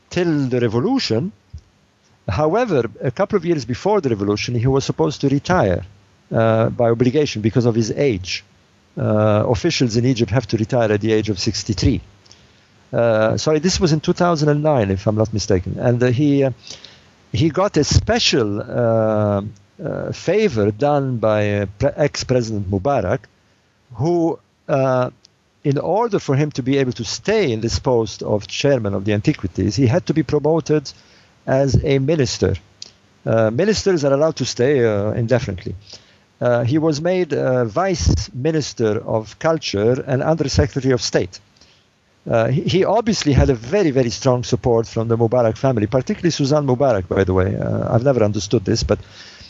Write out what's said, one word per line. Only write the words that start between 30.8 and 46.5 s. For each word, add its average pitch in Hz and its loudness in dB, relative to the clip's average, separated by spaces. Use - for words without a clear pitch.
as 135 2
a 139 2
minister. 135 0
Uh, 113 2
ministers 180 0
are 139 2
allowed 151 2
to 127 -4
stay, 127 2
uh, 107 0
indefinitely. 110 -2
Uh, 123 2
he 131 0
was 151 0
made, 175 -2
uh, 131 0
vice 170 0
minister 127 -2
of 110 -4
culture 131 0
and 135 -2
under 156 0
secretary 131 0
of 117 0
state. - -4
Uh, 117 2
he, 139 0
he 180 0
obviously 202 0
had 139 4
a 135 4
very, 147 0
very 123 2
strong 123 0
support 117 0
from 113 -4
the 113 0
Mubarak 117 2
family, 117 0
particularly 165 -2
Suzanne 147 0